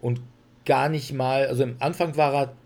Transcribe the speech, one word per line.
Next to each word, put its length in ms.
Und 180
gar 240
nicht 240
mal, 340
also 160
am 160
Anfang 380
war 160
er 200